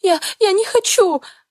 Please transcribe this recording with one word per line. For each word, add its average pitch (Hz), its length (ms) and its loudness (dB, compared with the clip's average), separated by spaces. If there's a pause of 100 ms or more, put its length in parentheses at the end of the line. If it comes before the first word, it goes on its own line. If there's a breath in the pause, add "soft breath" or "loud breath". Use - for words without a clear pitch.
Я, 339 180 2 (200 loud breath)
я 415 120 2
не 403 120 0
хочу! 392 580 0 (280 loud breath)